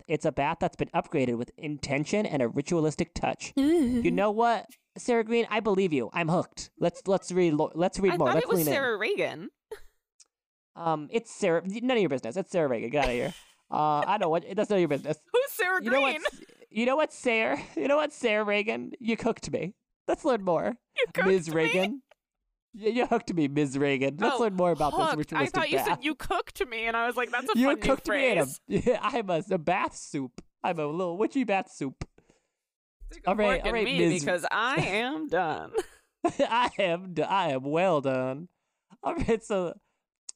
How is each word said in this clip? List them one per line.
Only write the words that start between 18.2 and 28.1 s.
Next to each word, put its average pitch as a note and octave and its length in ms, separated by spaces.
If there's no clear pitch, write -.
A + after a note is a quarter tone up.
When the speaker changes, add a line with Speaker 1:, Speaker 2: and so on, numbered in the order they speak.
Speaker 1:
Reagan? G#3 560
You A3 160
cooked - 340
me. - 240
Let's - 180
learn A#3 200
more. F#3 320
Speaker 2:
You C5 160
cooked - 140
Speaker 1:
Ms. F3 220
Speaker 2:
me? D#3 80
Speaker 1:
Reagan. G3+ 460
You, G#3+ 140
you A#3+ 140
hooked A3+ 280
me, D3+ 140
Ms. C#3 300
Reagan. C#3 400
Let's B3 180
Speaker 2:
Oh, A#3 60
Speaker 1:
learn G#3+ 120
more F3+ 160
about D3+ 220
this E4+ 80
Speaker 2:
hooked. D#4+ 140
I - 20
Speaker 1:
ritualistic A#3 380
Speaker 2:
thought D#4+ 160
you - 80
Speaker 1:
bath. - 80
Speaker 2:
said B3+ 180
you D4+ 100
cooked - 540
me, A3+ 180
and A3+ 100
I A#3 100
was A#3+ 100
like, A#3+ 140
"That's A#3+ 240
a A3+ 40
Speaker 1:
You C4 100
Speaker 2:
fun D4 80
new G#3+ 60
Speaker 1:
cooked - 260
me G#3+ 240